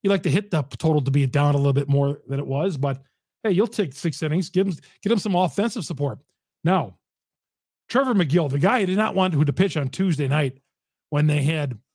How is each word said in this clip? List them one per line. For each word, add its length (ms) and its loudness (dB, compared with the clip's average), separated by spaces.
You 80 2
like 140 0
to 60 0
hit 200 0
the 120 0
total 380 0
to 100 -2
be 160 2
down 280 2
a 40 2
little 140 2
bit 160 0
more 400 0
than 100 -4
it 80 -6
was, 300 -2
but 260 -4
hey, 100 0
you'll 140 2
take 280 -4
six 280 -6
innings. 280 -2
Give 160 0
him, 100 -4
get 100 0
him 60 2
some 160 -2
offensive 520 0
support. 320 -4
Now, 360 0
Trevor 260 2
Megill, 360 2
the 80 -2
guy 220 2
who 60 0
did 120 0
not 160 0
want 180 2
who 140 2
to 60 0
pitch 260 0
on 100 -2
Tuesday 400 -2
night 300 0
when 180 0
they 160 2
had 360 -2